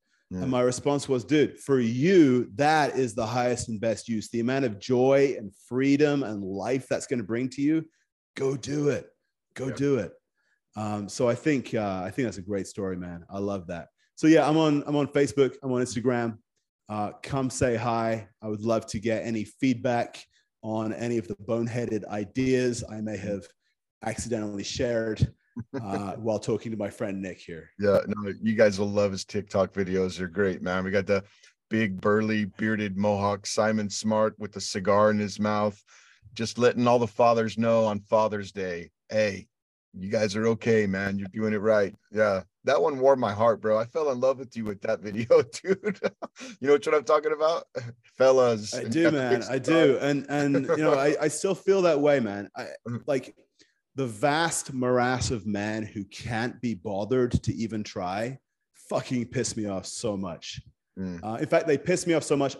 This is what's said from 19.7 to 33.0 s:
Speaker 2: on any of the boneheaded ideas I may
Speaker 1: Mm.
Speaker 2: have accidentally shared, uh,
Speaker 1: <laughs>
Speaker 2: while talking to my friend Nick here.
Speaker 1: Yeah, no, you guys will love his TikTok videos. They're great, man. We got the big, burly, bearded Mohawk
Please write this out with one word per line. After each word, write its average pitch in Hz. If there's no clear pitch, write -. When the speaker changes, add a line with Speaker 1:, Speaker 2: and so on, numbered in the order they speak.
Speaker 2:
on 110
any 117
of 110
the 107
boneheaded 113
ideas 127
I 107
may 107
Speaker 1:
Mm. 92
Speaker 2:
have 98
accidentally 107
shared, 113
uh, 98
Speaker 1:
<laughs> -
Speaker 2:
while 110
talking 113
to 110
my 101
friend 98
Nick 90
here. 80
Speaker 1:
Yeah, 98
no, 104
you 110
guys 107
will 101
love 101
his 95
TikTok 95
videos. 92
They're 92
great, 92
man. 90
We 95
got 98
the 98
big, 107
burly, 107
bearded 104
Mohawk 101